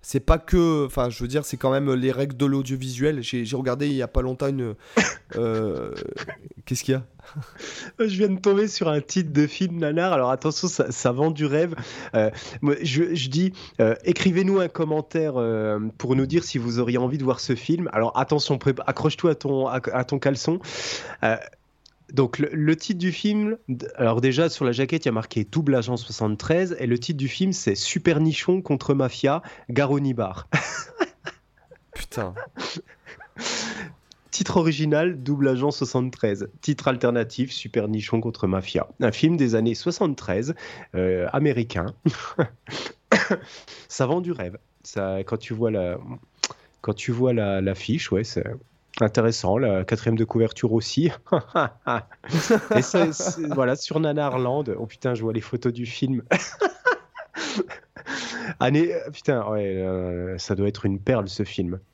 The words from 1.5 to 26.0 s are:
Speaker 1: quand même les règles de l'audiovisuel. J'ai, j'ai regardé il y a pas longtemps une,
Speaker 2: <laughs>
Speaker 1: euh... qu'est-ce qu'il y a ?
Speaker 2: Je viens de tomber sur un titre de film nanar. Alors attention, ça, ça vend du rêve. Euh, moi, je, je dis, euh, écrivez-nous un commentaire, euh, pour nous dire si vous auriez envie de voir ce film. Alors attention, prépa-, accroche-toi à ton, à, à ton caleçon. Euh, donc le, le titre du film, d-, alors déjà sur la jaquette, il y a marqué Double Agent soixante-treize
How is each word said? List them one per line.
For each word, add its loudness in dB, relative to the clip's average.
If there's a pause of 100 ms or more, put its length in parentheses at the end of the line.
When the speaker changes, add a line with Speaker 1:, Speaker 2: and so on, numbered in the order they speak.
Speaker 1:
quand 2
même 2
les 2
règles -2
de 2
l'audiovisuel. 0
J'ai, -4
j'ai -4
regardé 0
il 0
y 0
a -2
pas 2
longtemps -2
une, -2 (200)
Speaker 2:
<laughs> -2
Speaker 1:
euh... -2 (680)
qu'est-ce -4
qu'il 4
y 2
a ? -6 (960)
Speaker 2:
Je 4
viens 2
de 0
tomber 4
sur 0
un 2
titre -2
de 6
film -2
nanar. 2
Alors 4
attention, 0
ça, 0
ça 2
vend 2
du 0
rêve. 2 (400)
Euh, 4 (300)
moi, 4
je, 2
je -2
dis, 2 (300)
euh, 6 (100)
écrivez-nous 4
un 0
commentaire, -2
euh, 0 (200)
pour 0
nous 4
dire 2
si -6
vous -2
auriez 2
envie 0
de -2
voir 2
ce 0
film. 0
Alors 2
attention, 2
prépa-, 0
accroche-toi 2
à 2
ton, 0
à, -2 (100)
à 0
ton -2
caleçon. 0 (640)
Euh, 4 (760)
donc 2
le, 0
le 4
titre -4
du 2
film, 0 (120)
d-, -4
alors 4
déjà 4
sur -2
la 4
jaquette, 0
il 4
y 4
a 0
marqué -2
Double 2
Agent 0
soixante-treize 0